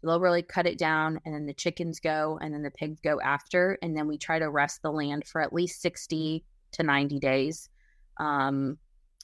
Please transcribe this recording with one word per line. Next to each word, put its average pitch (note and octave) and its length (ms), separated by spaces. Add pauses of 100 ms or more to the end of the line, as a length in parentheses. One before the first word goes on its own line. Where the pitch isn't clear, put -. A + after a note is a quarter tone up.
So D#3 60
they'll E3+ 120
really F3 240
cut F3 240
it E3+ 120
down, D#3+ 460
and D#3 100
then D3 100
the C#3+ 80
chickens E3 460
go, D#3 420
and D#3 120
then D3 100
the C#3+ 80
pigs D#3 300
go D3+ 200
after. F3+ 600
And D#3+ 140
then D3+ 120
we D3+ 100
try D#3+ 220
to D#3 100
rest D3 320
the D#3 100
land D3 360
for D#3+ 140
at D3 120
least E3+ 280
sixty D#3+ 640 (280)
to E3 100
ninety C#3+ 360
days. C3+ 500 (500)
Um, C#3 600 (440)